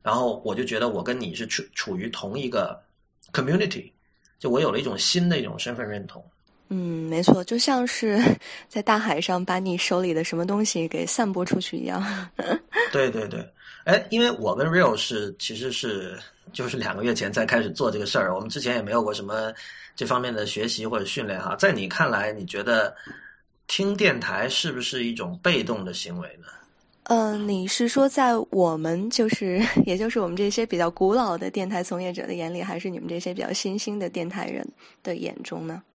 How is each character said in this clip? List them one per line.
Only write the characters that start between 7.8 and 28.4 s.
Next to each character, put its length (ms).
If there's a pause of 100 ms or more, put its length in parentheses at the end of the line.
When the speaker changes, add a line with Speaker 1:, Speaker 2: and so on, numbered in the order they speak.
Speaker 2:
是 320 (260)
<laughs> 260
在 100
大 180
海 220
上 240
把 140
你 180
手 240
里 140
的 100
什 100
么 120
东 180
西 240
给 160
散 260
播 140
出 160
去 160
一 80
样。 180 (420)
<laughs> 460
Speaker 1:
对， 200
对， 180
对。 180 (380)
哎， 260
因 100
为 100
我 240
跟 140
Rio 260
是， 440
其 180
实 160
是， 440 (360)
就 160
是 80
两 180
个 80
月 120
前 180
才 140
开 160
始 80
做 200
这 80
个 60
事 140
儿， 140
我 60
们 100
之 120
前 160
也 60
没 100
有 100
过 100
什 120
么 280 (440)
这 80
方 160
面 120
的 120
学 240
习 180
或 120
者 60
训 220
练 140
哈。 160
在 160
你 160
看 200
来， 220
你 140
觉 180
得 320 (720)
听 300
电 240
台 280
是 220
不 120
是 220
一 100
种 280
被 220
动 180
的 120
行 260
为 80 (120)
呢？ 60 (580)
Speaker 2:
嗯， 440
你 180
是 220
说 180
在 300 (140)